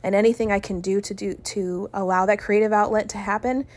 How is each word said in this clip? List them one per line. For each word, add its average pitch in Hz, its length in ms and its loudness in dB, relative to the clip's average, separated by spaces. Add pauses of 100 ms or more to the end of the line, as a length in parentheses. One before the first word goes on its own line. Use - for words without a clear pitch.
And 190 140 0
anything 220 360 4
I 196 80 2
can 190 220 -6
do 190 200 0
to 208 120 -10
do, 196 220 -6
to 180 580 -6
allow 185 320 0
that 208 140 2
creative 214 340 2
outlet 208 360 2
to 208 100 -10
happen, 208 580 -2